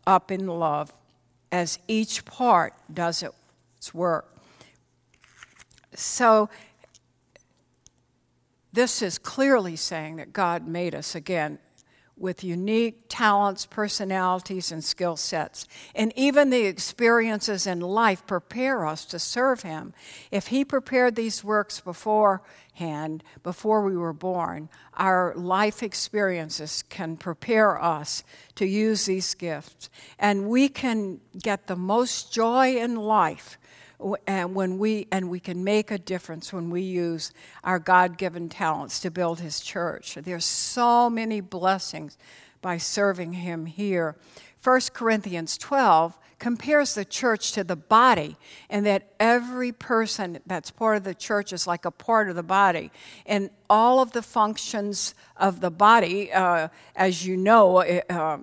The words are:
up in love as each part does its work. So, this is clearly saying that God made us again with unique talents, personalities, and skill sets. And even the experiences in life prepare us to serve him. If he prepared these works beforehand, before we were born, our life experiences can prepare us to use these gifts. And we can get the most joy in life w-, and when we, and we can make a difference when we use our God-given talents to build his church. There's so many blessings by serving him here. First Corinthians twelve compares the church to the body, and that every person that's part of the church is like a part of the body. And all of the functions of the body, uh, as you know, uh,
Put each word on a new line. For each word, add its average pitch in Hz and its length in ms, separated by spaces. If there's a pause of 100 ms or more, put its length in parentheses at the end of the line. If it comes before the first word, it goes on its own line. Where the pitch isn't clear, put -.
up 185 240
in 190 160
love 156 440 (600)
as 175 340
each 220 380
part 208 500 (180)
does 170 300
its - 720
work. 170 420 (1600)
So, 220 540 (2250)
this 240 300
is 180 160
clearly 240 580
saying 160 400
that - 160
God 170 340
made 170 300
us - 180
again 156 440 (580)
with 185 280
unique 214 640
talents, 202 560
personalities, 190 1040
and 160 140
skill 175 320
sets. - 500 (280)
And 220 200
even 277 360
the 247 160
experiences 226 1000
in 175 140
life 196 460
prepare 233 580
us 156 220
to 175 120
serve 247 440
him. 165 320 (360)
If 196 180
he 269 180
prepared 254 500
these 226 260
works 208 380
beforehand, 175 1400 (180)
before 214 400
we 190 140
were 170 160
born, 165 560 (300)
our 185 360
life 185 480
experiences 180 1080
can 165 260
prepare 208 640
us 156 400 (340)
to 202 100
use 208 400
these 190 280
gifts. - 540 (300)
And 202 320
we 262 180
can 220 540 (200)
get 202 260
the 185 80
most 214 580
joy 247 420
in 233 200
life 214 600 (420)
w-, 196 180 (100)
and 190 280
when 190 240
we, 214 340
and 190 160
we 180 120
can 180 220
make 208 280
a 208 80
difference 175 560
when 170 160
we 175 100
use 175 520 (320)
our 180 140
God-given 175 680
talents 156 520
to 185 100
build 170 300
his 160 200
church. - 540
There's 175 320
so 240 640
many 226 320
blessings 180 760 (460)
by 175 160
serving 180 560
him 170 320
here. 170 500 (400)
First 254 380
Corinthians 202 640
twelve 170 600 (200)
compares 240 560
the 202 100
church - 480
to 208 100
the 175 140
body, 208 640 (320)
and 208 160
that 196 340
every 247 520
person 214 720
that's 175 240
part 220 260
of 196 80
the 190 100
church 202 380
is 175 140
like 175 180
a 175 60
part 214 400
of 170 60
the 175 60
body. 175 480 (360)
And 202 240 (180)
all 240 320
of 247 120
the 233 100
functions 208 920 (220)
of 185 240
the 180 100
body, 202 640
uh, 175 360 (280)
as 185 300
you 185 100
know, 190 460
uh, 170 600